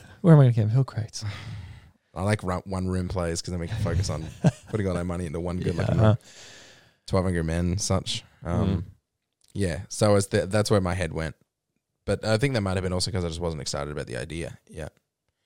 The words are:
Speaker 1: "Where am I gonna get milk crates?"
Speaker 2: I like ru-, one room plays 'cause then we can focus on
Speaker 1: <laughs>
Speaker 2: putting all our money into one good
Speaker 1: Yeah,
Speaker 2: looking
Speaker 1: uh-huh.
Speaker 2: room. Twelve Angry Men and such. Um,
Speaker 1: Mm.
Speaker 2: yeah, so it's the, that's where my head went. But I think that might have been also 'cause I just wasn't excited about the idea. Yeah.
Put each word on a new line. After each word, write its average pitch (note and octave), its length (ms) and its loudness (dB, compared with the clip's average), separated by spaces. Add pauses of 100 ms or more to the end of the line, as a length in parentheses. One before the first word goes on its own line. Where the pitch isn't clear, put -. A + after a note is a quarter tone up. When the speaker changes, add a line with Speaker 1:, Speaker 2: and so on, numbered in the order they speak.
(200)
Speaker 1:
"Where E3 140 8
am D3 60 10
I C3+ 40 8
gonna A#2+ 80 6
get A2 200 2
milk C3 140 4
crates?" - 380 -8 (920)
Speaker 2:
I E2 80 -6
like G#2 220 0
ru-, F2+ 200 -2
one F#2 220 -4
room F#2 220 -2
plays E2+ 340 -2
'cause - 80 -8
then F2+ 100 -4
we E2+ 80 -4
can - 100 -6
focus F2 320 0
on D#2 140 -6 (240)
Speaker 1:
<laughs> - 200 -2
Speaker 2:
putting G#2 180 -2
all F2+ 100 0
our F2 80 -2
money F2 220 -4
into D#2+ 140 -6
one F2 180 -4
good F2+ 160 -2
Speaker 1:
Yeah, E2+ 60 -2
Speaker 2:
looking - 180 2
Speaker 1:
uh-huh. A2+ 80 6
Speaker 2:
room. G#2+ 120 6 (880)
Twelve F#2 200 0
Angry F2 160 0
Men E2 300 0
and G2 80 -2
such. - 420 -2 (220)
Um, - 240 0
Speaker 1:
Mm. G2 140 0 (680)
Speaker 2:
yeah, F2 360 -2
so G#2 260 4
it's G2+ 140 4
the, F#2 180 0
that's G2+ 240 0
where G#2 100 6
my F2+ 140 0
head F2 180 -2
went. D#2+ 220 -4 (680)
But G2 200 -2
I A2 140 2
think C3+ 160 0
that G#2+ 80 0
might F#2+ 160 -2
have F#2+ 60 -2
been F#2 100 -2
also F#2 160 -2
'cause F2+ 140 -2
I E2+ 40 -2
just D#2+ 120 -6
wasn't E2 200 -4
excited D2 320 -6
about C#2+ 140 -8
the A#1+ 100 -10
idea. D2 400 -8 (100)
Yeah. D#2 220 -12 (580)